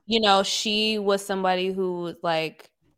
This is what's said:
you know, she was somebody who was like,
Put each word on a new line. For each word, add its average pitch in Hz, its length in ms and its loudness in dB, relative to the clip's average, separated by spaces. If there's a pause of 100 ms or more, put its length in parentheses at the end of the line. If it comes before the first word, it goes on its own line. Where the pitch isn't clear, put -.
you 226 140 2
know, 196 220 6
she 214 560 0
was 196 260 0
somebody 185 480 0
who 185 300 -4
was 165 200 -8
like, 160 460 -4 (280)